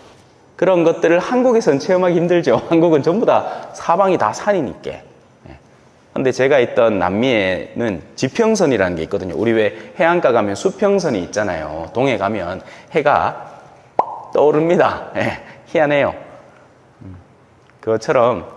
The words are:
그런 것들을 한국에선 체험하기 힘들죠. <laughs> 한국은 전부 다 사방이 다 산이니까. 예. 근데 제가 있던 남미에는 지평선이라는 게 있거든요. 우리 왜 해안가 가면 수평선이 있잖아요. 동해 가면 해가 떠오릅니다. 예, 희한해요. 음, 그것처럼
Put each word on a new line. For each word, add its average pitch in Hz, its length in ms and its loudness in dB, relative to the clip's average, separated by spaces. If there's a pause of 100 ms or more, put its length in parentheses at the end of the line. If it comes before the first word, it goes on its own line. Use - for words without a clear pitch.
(540)
그런 175 300 2
것들을 165 340 2
한국에선 226 640 2
체험하기 180 360 2
힘들죠. 170 480 2
<laughs> - 60 -12
한국은 160 320 4
전부 190 240 0
다 - 460 0
사방이 185 460 0
다 107 140 0
산이니까. 151 580 -4
예. - 680 -20 (560)
근데 131 160 0
제가 131 300 4
있던 117 400 2
남미에는 98 1000 -2 (120)
지평선이라는 135 840 0
게 80 60 -6
있거든요. 92 340 -6
우리 110 160 0
왜 107 240 0 (220)
해안가 165 320 2
가면 107 240 0
수평선이 190 680 0
있잖아요. 82 680 -6
동해 127 240 0
가면 95 460 -4 (300)
해가 135 640 0 (800)
떠오릅니다. 151 800 0
예, 107 220 -4 (300)
희한해요. 143 460 0 (840)
음, 92 160 -20 (640)
그것처럼 113 640 0 (100)